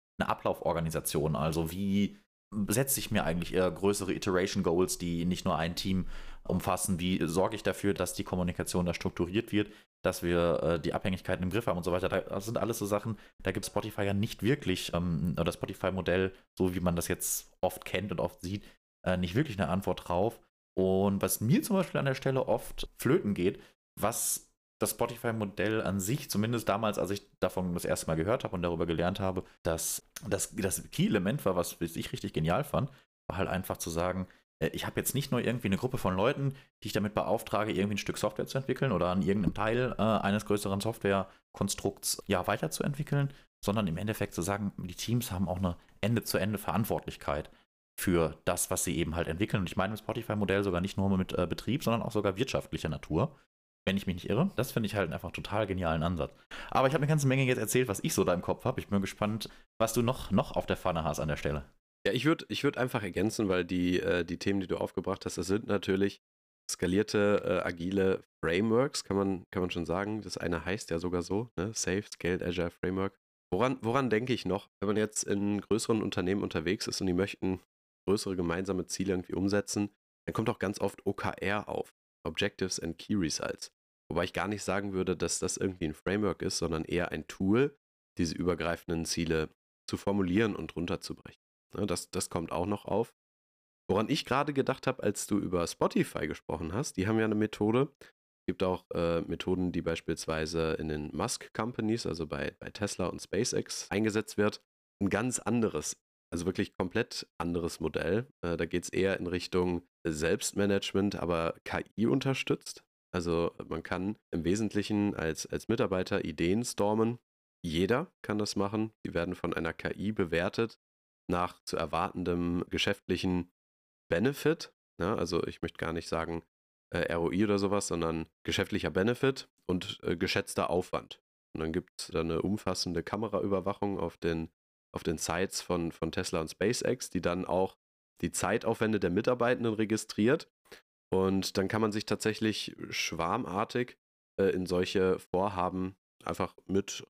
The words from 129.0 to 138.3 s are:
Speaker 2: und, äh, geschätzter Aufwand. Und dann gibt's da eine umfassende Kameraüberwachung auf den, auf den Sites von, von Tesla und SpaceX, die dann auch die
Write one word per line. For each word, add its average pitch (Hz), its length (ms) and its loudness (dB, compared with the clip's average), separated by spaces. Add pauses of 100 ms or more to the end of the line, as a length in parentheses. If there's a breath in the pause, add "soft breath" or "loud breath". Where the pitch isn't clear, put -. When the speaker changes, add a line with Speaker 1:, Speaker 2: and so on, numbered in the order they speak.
Speaker 2:
und, 90 360 -2
äh, 87 160 0
geschätzter 95 500 0
Aufwand. - 540 -2 (320)
Und 78 80 -6
dann 80 100 -2
gibt's - 360 -6
da 82 120 -2
eine 82 220 0
umfassende 92 600 -2
Kameraüberwachung 101 960 -2
auf 87 200 -4
den, 82 320 -2 (440)
auf 90 80 -8
den 82 140 -2
Sites 87 460 -2
von, 85 300 -2
von 82 200 -6
Tesla 90 300 -2
und 80 80 -6
SpaceX, - 580 0
die 87 140 -2
dann 87 240 0
auch 92 320 0 (420)
die 85 100 -2